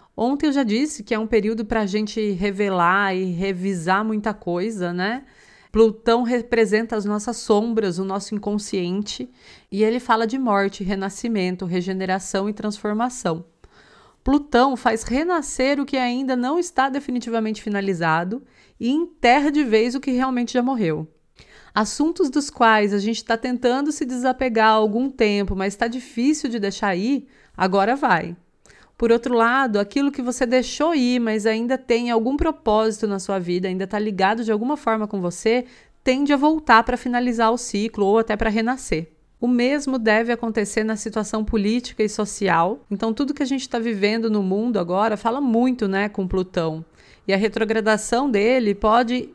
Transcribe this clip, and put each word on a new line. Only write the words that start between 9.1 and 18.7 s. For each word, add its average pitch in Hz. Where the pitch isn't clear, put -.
e 202
ele 233
fala 226
de 240
morte, 196
renascimento, 190
regeneração 190
e 214
transformação. 208
Plutão 269
faz 220
renascer 285
o 285
que 277
ainda 254
não 254
está 349
definitivamente 233
finalizado 185